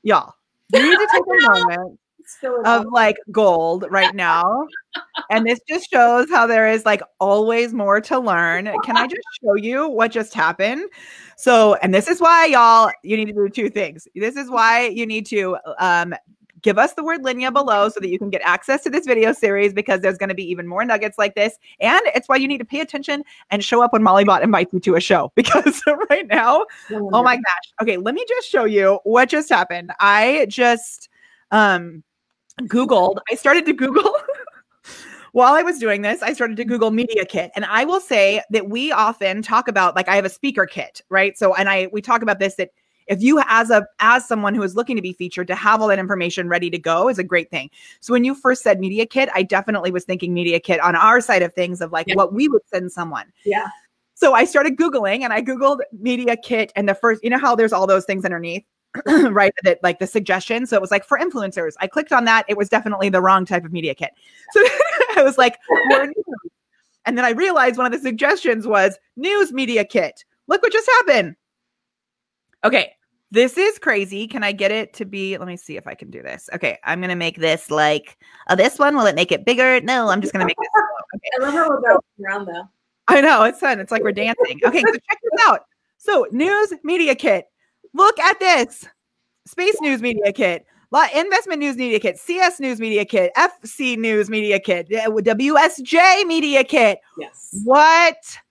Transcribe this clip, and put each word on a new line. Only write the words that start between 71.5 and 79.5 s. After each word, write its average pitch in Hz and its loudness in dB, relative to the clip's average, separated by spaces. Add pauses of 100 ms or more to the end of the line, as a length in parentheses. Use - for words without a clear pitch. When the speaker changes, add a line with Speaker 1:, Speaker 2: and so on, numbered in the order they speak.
Speaker 1:
Okay. 226 0 (380)
This 247 2
is 403 0
crazy. 202 -4
Can 220 -8
I 202 -4
get 196 -2
it 220 -6
to 202 -12
be, 190 -8
let 180 -12
me 180 -14
see 156 -16
if - -16
I - -16
can - -20
do 62 -18
this. - -16
Okay, 147 -6
I'm 170 -6
gonna 185 -6
make 170 -8
this 160 -2
like, 151 -2 (300)
uh, - 2
this 190 0
one. 285 2
Will 240 2
it 175 2
make 180 0
it - -4
bigger? 254 2